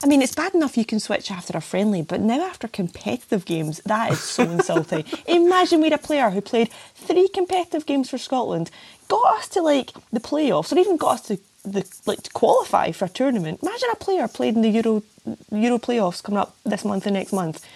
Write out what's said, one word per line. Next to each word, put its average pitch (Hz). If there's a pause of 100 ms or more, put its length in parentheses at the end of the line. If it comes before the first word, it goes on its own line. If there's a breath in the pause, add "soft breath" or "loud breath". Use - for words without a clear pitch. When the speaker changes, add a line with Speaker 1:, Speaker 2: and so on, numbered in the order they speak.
Speaker 1:
I -
mean, 285
it's 254
bad 339
enough 311
you 226
can 214
switch -
after 175
a 160
friendly, 190
but 170
now 226
after 349
competitive 208
games, 160
that 220
is -
so -
Speaker 2:
<laughs> 170
Speaker 1:
insulting. 165 (220 loud breath)
Imagine 349
we 311
had 294
a -
player 277
who 190
played 226 (240 loud breath)
three 359
competitive 359
games 277
for 247
Scotland, 180 (380 loud breath)
got 440
us -
to, 370
like, 285 (200)
the 247
playoffs, 247
or 262
even 370
got 254
us 226
to 202 (260)
the, 196 (220)
like, -
to -
qualify -
for 185
a 180
tournament. 196
Imagine 466
a 440
player 359
played 247
in 226
the 226
Euro, 220 (500)
Euro 233
playoffs 226
coming 208
up -
this 208
month 202
and 202
next -
month, 170 (100)